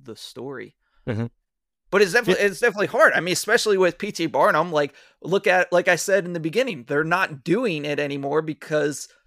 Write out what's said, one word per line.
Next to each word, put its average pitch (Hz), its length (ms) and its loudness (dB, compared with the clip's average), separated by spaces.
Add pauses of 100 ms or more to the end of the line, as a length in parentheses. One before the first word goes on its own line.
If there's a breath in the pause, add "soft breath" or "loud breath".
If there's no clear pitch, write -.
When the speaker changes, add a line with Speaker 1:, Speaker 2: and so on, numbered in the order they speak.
Speaker 1:
the 113 120 -16
story. 120 600 -16 (320)
Speaker 2:
Mm-hmm. 113 180 -4 (640)
Speaker 1:
But 196 120 4
it's 180 100 2
definitely, 196 300 2
Speaker 2:
Yeah. 202 80 2
Speaker 1:
it's 175 100 -10
definitely 208 280 0
hard. 269 260 4
I - 60 2
mean, 175 120 -2
especially 208 460 2
with 180 180 2
P 208 160 -8
T 170 140 -4
Barnum, 165 440 2
like, 147 240 0 (280 soft breath)
look 185 240 -2
at, 180 260 2
like 175 160 4
I 180 80 6
said 190 300 0
in 175 80 -8
the 170 60 -4
beginning, 165 440 -4
they're 143 200 0
not 165 380 -2
doing 165 440 -2
it 147 120 -4
anymore 143 440 -2
because, 151 640 -4 (180 soft breath)